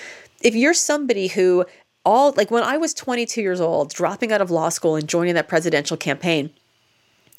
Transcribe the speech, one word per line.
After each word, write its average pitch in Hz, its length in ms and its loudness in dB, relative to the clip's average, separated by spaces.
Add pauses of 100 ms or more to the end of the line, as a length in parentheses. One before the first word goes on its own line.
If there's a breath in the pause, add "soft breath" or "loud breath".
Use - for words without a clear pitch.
(420 loud breath)
If 226 120 4
you're 269 200 4
somebody 247 540 -2
who 180 360 2 (380 loud breath)
all, 262 320 4
like, 202 160 0
when 233 120 2
I 262 160 0
was 320 160 -2
twenty-two 233 480 -4
years 185 180 -2
old, 160 320 0
dropping 196 400 -2
out 208 80 2
of 185 100 -2
law 165 200 0
school 160 260 0
and 156 100 -4
joining 170 280 0
that 156 140 0
presidential 160 500 0
campaign, 156 500 -2 (920)